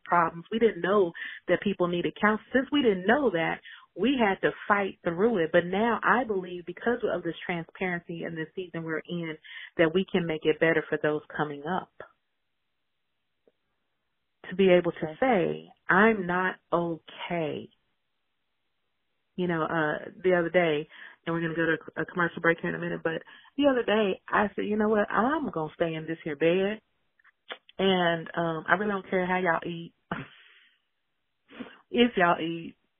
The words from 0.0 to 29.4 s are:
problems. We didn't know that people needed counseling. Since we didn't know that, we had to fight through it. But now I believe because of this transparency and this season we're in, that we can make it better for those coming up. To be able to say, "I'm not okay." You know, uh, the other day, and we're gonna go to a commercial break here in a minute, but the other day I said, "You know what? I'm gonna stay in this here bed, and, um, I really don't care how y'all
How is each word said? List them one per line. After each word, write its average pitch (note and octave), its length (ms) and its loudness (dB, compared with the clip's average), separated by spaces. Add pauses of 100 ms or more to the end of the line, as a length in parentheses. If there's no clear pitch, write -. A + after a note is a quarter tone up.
problems. E3+ 480 2
We A3+ 80 -2
didn't G3 220 2
know F3+ 320 2 (340)
that - 140 2
people F#3 260 0
needed F3 320 -2
counseling. G#3+ 340 2
Since C4 180 2
we D4 100 2
didn't F#3+ 260 2
know C4 220 4
that, E3 300 0 (400)
we B3+ 200 2
had G3 220 2
to D3+ 120 2 (140)
fight G3+ 360 0
through F#3+ 360 0
it. D#3+ 120 0
But F3 140 4
now G#3 380 0
I A3 200 4
believe F3+ 420 -6
because E3 340 -4 (140)
of F3 100 -4
this E3 120 -4 (100)
transparency F3 800 -6
and E3 140 -8
this D#3+ 180 -6
season E3+ 280 -8
we're D#3+ 260 -6
in, E3 260 -6 (420)
that E3 160 6
we F#3+ 180 2
can F3 140 0
make D#3+ 200 -4
it D#3 140 2
better D#3+ 300 4
for D3+ 120 0
those D3+ 200 0 (140)
coming D3 340 -6
up. F#3 220 -4 (2500)
To F3+ 60 -10
be F#3+ 140 6
able F3 220 6
to D#3 280 -6
say, E3 520 0 (180)
"I'm G3 360 6
not F3+ 300 -2 (180)
okay." E3 960 -4 (1700)
You F3+ 120 -2
know, E3 160 0
uh, D#3 460 -2 (140)
the F#3 100 4
other E3+ 160 2
day, D#3+ 380 2 (380)
and E3 100 -4
we're E3 60 -2
gonna E3 140 -4
go E3 100 0
to D#3+ 360 -2
a D#3+ 40 -6
commercial E3+ 360 -4
break E3 180 2
here F3 100 -6
in E3 60 -4
a E3 40 -6
minute, E3+ 240 -6
but D#3+ 180 -4 (360)
the C#4+ 100 4
other B3+ 160 2
day G3+ 440 0
I G3+ 280 2
said, G3 100 -4
"You G#3 100 -2
know G#3+ 140 2
what? G#3 220 2
I'm C4 380 0
gonna D#3 260 -6
stay E3 180 -2
in D#3+ 140 -8
this D#3+ 160 -6
here D#3 120 -6
bed, F#3+ 460 0 (960)
and, F3 580 2
um, E3 320 -4
I - 60 2
really G#3 180 0
don't F#3+ 180 -6
care F#3 160 0
how F#3 120 0
y'all E3+ 280 0